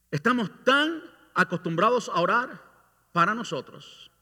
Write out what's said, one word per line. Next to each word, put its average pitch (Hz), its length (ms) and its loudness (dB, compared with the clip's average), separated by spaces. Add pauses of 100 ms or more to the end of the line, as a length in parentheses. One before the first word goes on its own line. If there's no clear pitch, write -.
(120)
Estamos 226 400 0 (100)
tan 302 400 2 (320)
acostumbrados 180 760 0
a 175 120 -2
orar 226 420 0 (480)
para 175 240 2
nosotros - 880 -12